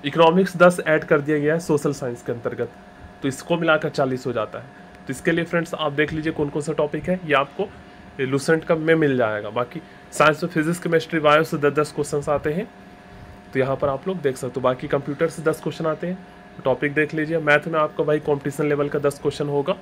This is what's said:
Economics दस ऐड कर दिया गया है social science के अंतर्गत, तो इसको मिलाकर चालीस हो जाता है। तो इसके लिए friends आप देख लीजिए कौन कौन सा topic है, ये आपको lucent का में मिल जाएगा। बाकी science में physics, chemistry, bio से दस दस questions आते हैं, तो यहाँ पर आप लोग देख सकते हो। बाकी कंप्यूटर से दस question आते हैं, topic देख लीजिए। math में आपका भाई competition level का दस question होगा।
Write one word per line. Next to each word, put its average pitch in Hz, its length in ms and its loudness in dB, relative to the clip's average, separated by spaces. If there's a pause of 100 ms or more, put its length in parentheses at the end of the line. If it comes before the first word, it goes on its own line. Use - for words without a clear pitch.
Economics 165 520 4
दस 175 300 6
ऐड 156 180 2
कर 156 160 4
दिया 147 180 0
गया 147 160 2
है 165 60 -2
social 151 320 0
science 127 300 -8
के 131 100 -6
अंतर्गत, 117 380 -6 (520)
तो 139 60 -2
इसको 135 280 -4
मिलाकर 165 340 2
चालीस 127 360 -2
हो 127 60 -4
जाता 110 260 -4
है। 123 60 -14 (420)
तो - 40 -12
इसके 151 220 -2
लिए 170 120 0
friends 170 300 -4
आप 156 180 0
देख 147 200 0
लीजिए 156 200 -4
कौन 151 160 -2
कौन 151 140 -4
सा 156 100 -4
topic 151 360 -2
है, 180 180 0
ये 147 80 2
आपको 143 340 0 (520)
lucent 139 440 2
का 170 100 2
में 160 220 4
मिल 147 200 4
जाएगा। 107 340 0
बाकी 120 300 -6 (320)
science 151 300 4
में 175 80 -4
physics, 165 280 0
chemistry, 165 420 0
bio 151 240 6
से 156 140 -4
दस 143 140 2
दस 147 200 0
questions 147 360 -4
आते 147 240 0
हैं, 202 160 -4 (840)
तो 131 60 -2
यहाँ 131 180 0
पर 143 120 0
आप 135 200 -4
लोग 185 120 -6
देख 135 160 -2
सकते 123 180 -8
हो। 131 60 -4
बाकी 127 280 0
कंप्यूटर 143 400 -2
से 151 140 -8
दस 156 200 0
question 165 240 -6
आते 156 200 -4
हैं, 185 120 -6 (460)
topic 139 300 0
देख 151 200 0
लीजिए। 156 260 -2
math 147 280 2
में 160 120 -2
आपका 151 240 -2
भाई 151 160 2
competition 147 480 -2
level 143 200 0
का 147 100 -4
दस 139 200 -2
question 147 300 -4
होगा। 143 340 -2